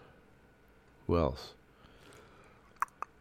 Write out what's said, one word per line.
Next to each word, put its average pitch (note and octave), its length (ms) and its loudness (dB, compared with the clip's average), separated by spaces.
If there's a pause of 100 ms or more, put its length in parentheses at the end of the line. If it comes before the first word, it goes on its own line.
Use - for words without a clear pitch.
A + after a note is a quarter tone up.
(1080)
who E2+ 100 4
else? C#2 380 0 (1700)